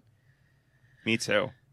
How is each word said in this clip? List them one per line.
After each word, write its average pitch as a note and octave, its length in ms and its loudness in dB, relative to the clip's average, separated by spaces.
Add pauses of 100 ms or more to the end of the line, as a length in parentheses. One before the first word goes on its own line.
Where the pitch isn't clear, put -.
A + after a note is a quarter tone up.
(1040)
Me A2+ 120 2
too. G#2 320 0 (240)